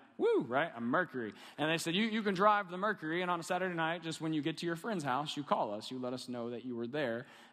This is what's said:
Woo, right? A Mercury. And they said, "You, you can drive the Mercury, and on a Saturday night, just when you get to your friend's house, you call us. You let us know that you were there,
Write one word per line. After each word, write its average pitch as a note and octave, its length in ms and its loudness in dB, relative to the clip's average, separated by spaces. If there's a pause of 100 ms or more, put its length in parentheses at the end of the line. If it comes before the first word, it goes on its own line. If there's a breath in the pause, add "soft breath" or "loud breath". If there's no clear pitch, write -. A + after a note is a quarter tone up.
(180)
Woo, G4 300 4
right? C#3+ 280 2
A A#2 40 -8
Mercury. A#2+ 540 0 (220 loud breath)
And D3 140 0
they E3 80 2
said, E3 160 -2
"You, A3 120 4
you A3 160 0
can G3 120 2
drive G#3 340 6
the F3 80 -6
Mercury, F#3 460 0
and F3+ 80 0
on E3+ 80 2
a E3 60 -6
Saturday F3+ 300 0
night, E3 280 0
just D#3+ 180 -6
when D#3+ 120 0
you D3+ 100 0
get D#3+ 160 -2
to E3+ 80 -4
your E3+ 80 0
friend's E3+ 300 -2
house, C#3+ 320 0
you D3 80 -4
call D3+ 280 2
us. G#2+ 160 -6
You C3 120 -8
let B2+ 120 -2
us B2+ 160 -8
know A#2+ 220 -4
that A#2 140 -8
you B2 100 -6
were A#2 140 -4
there, B2+ 380 -2 (260 loud breath)